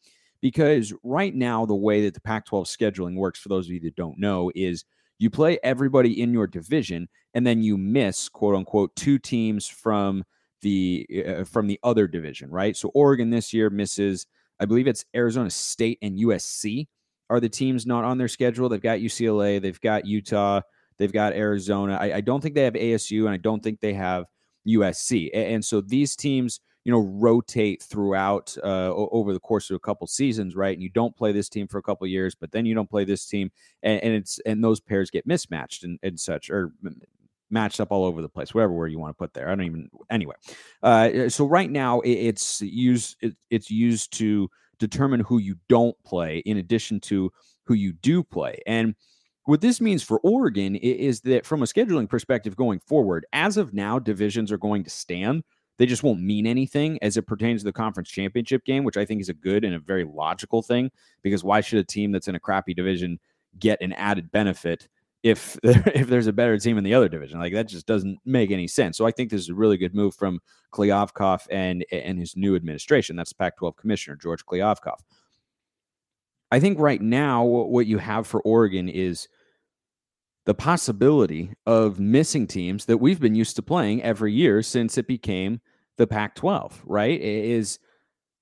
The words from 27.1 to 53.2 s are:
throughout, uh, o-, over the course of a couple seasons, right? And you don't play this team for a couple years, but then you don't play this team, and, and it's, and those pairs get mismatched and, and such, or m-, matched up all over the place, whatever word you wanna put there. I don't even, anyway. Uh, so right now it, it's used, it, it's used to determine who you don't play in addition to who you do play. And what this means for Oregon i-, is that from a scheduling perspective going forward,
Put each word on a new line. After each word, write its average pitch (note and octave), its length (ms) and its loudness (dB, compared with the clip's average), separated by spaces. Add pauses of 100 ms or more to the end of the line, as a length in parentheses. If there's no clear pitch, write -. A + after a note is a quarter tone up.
throughout, G2 800 -2
uh, F#2 280 0
o-, G#2 200 -4
over G2+ 220 0
the F#2 60 -4
course - 300 -2
of F#2+ 60 -4
a F2 40 -8
couple G2 280 -6
seasons, A2 480 -2
right? F#2+ 180 -2
And F2+ 100 -8
you F#2 60 -8
don't A#2 260 0
play A2 160 0
this G2+ 180 -2
team G2+ 180 -8
for G#2 100 -10
a F#2+ 60 -8
couple F#2+ 220 -4
years, F#2 300 -2
but E2 160 -14
then A2+ 140 -2
you A2+ 100 0
don't G#2+ 140 -2
play G2+ 140 -2
this F#2+ 220 -2
team, G2 260 -4 (300)
and, G#2+ 220 0
and A2+ 100 0
it's, G#2 320 -6
and A2 180 0
those A2 160 4
pairs G2 300 -2
get - 160 -6
mismatched E2+ 580 -6
and, F2 200 -10
and F2+ 160 -6
such, D2+ 320 -8
or F2+ 200 -4 (140)
m-, - 160 -14 (500)
matched G#2+ 300 -2
up G2+ 100 -4
all F#2+ 140 2
over E2 160 -2
the D#2 80 -8
place, - 240 -10
whatever G#2+ 200 2
word E2 180 -4
you D#2 60 -8
wanna D2+ 160 -10
put D#2+ 200 -12
there. C2 160 -8
I G2 60 0
don't F#2+ 100 -2
even, E2 240 -8 (200)
anyway. G2 260 -4 (460)
Uh, A#2 480 4
so D3 160 0
right E3+ 240 2
now B2+ 300 0
it, B2 120 0
it's A2 500 -2
used, B2 600 0
it, A2+ 140 -4 (140)
it's A2+ 200 -2
used A2+ 480 0
to G#2 320 2 (300)
determine B2+ 400 0
who A#2 180 2
you G2 200 -2 (120)
don't A#2+ 340 6
play E2 360 -4
in G#2 180 -2
addition G#2+ 440 -2
to F#2+ 300 -2 (340)
who B2 80 2
you G2 200 2
do D#3 300 2
play. - 420 -8
And A2+ 300 0 (480)
what D3+ 180 4
this A#3+ 200 2
means G3+ 200 2
for - 200 0
Oregon A#2+ 540 2
i-, - 40 -6
is B2 420 0
that B2+ 240 2
from D3+ 160 -2
a A#2+ 40 2
scheduling E3+ 440 0
perspective A2 460 -2
going A2+ 240 0
forward, G2+ 540 0